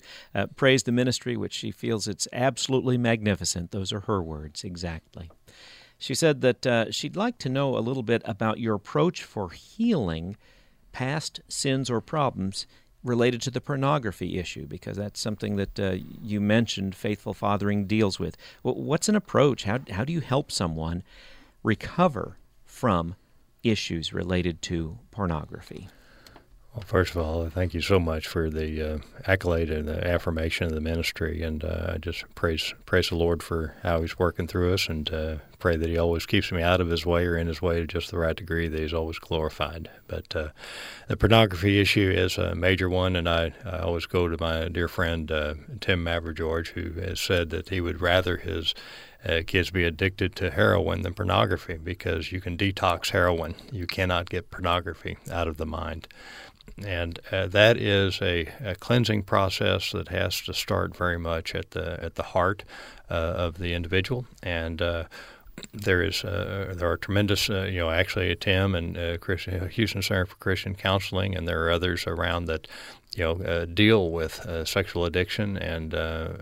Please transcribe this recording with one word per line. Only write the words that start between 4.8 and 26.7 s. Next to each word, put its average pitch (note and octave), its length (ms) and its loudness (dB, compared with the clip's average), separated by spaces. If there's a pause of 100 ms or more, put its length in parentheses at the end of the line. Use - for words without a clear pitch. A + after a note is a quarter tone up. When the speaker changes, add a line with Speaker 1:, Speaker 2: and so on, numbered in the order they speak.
Speaker 1:
She - 160 -6
said D3 260 4
that, B2 260 4
uh, A#2 240 2
she'd D3 260 -6
like A#3 220 -2
to C#3+ 100 -4
know C3+ 280 0
a A2 40 0
little B2+ 220 0
bit A2+ 220 2
about G#2+ 340 0
your A2+ 160 0
approach D#3 480 0
for F#2+ 280 -6
healing G2+ 880 -2 (560)
past C3+ 560 -4
sins C3+ 420 -2
or A#2 100 0
problems G2+ 680 -2 (380)
related A#2+ 360 4
to C3 120 -4
the B2 80 -2
pornography C3+ 800 -2
issue, D2 280 -6
because G2 300 -8
that's G2+ 240 -6
something G#2 360 -4
that, G2 220 -2
uh, F#2+ 180 0 (260)
you G#2 180 -2
mentioned G#2 540 2
Faithful G#2+ 400 -4
Fathering G2+ 520 0
deals G#2 320 2
with. E2+ 180 -4 (280)
W-, B2+ 200 -2
what's C#3+ 240 0
an G#3+ 60 4
approach? C#3 480 4
How, G#2 160 0 (120)
how G2 140 -2
do D#3 80 -4
you E3+ 80 0
help C3+ 300 0
someone E2 540 -2 (580)
recover A2+ 760 0 (280)
from F2 500 0 (480)
issues F2+ 500 0
related F2+ 500 0
to E2+ 360 -4 (140)
pornography? E2+ 760 -4 (840)